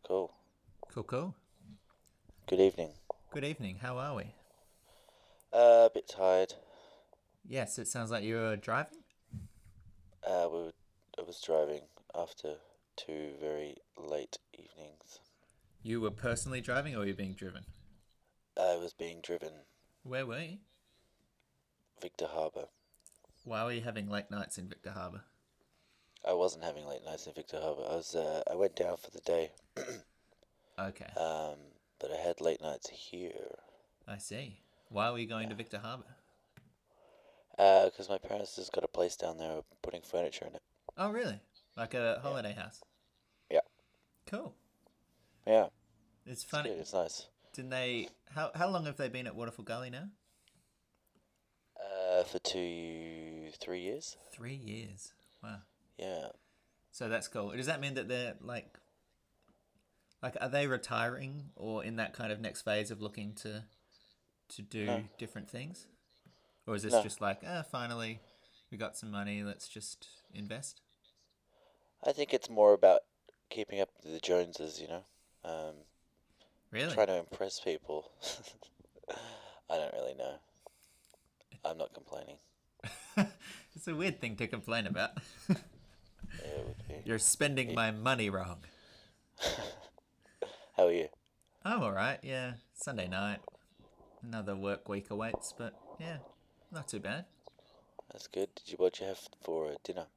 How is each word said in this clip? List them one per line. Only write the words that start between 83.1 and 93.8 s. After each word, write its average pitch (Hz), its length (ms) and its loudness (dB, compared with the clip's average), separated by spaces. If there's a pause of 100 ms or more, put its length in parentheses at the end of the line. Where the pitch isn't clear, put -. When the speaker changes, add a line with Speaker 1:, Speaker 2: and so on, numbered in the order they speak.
Speaker 2:
<laughs> 202 120 4 (460)
It's - 140 -10
a 165 80 -2
weird 175 240 0
thing 113 160 -4
to 113 100 0
complain 113 400 -2
about. 95 320 0 (300)
<laughs> - 0 -
Speaker 1:
Yeah, - 1000 -4
it 71 200 -4
would - 220 -10
be. 73 60 -8 (100)
Speaker 2:
You're 113 140 0
spending 131 520 4
Speaker 1:
Yeah. - 40 0
Speaker 2:
my 113 160 4
money 110 400 2
wrong. 92 340 -4 (720)
Speaker 1:
<laughs> - 40 -4 (1300)
How 92 100 10
are 85 60 10
you? 82 160 2 (560)
Speaker 2:
I'm 208 180 2
all 104 100 2
right, 107 300 2
yeah. 127 320 -4 (180)
Sunday 107 340 -4
night. 98 340 -2 (840)